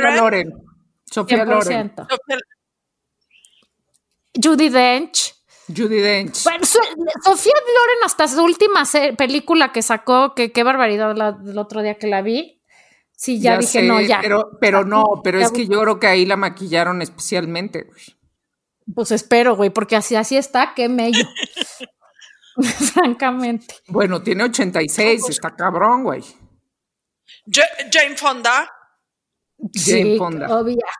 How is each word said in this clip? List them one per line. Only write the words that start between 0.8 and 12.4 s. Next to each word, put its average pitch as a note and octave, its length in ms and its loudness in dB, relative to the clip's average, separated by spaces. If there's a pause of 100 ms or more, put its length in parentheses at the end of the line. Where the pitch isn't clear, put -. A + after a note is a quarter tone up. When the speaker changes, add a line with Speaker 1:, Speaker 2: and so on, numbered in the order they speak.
Speaker 2:
Sofía A3 340 0
Loren. G#3+ 220 2
Speaker 3:
Cien G#3+ 240 -4
por - 160 -18
ciento. - 20 -
Speaker 1:
Sofía C4 280 -6 (2000)
Speaker 3:
Judi D#4 260 4
Dench. B3+ 680 0 (320)
Speaker 2:
Judi G#3+ 340 -2
Dench. G3+ 440 -2
Speaker 3:
Bueno, E4+ 200 0
su-, - 140 4 (460)
Sofía G4 300 4
Loren A#4+ 500 2
hasta D#4 240 0
su D4 160 2
última F4 400 4
se-, C#4+ 300 0
película C#4+ 580 0
que A3+ 100 -4
sacó, B3+ 540 0
que A#3 160 -2
qué A#3+ 100 2
barbaridad A3 540 0
la, G#3+ 280 -2
el G3+ 140 -10
otro G#3 240 -6
día G#3 160 -4
que G#3+ 80 -8
la G3+ 160 0
vi. A#3 300 -4 (680)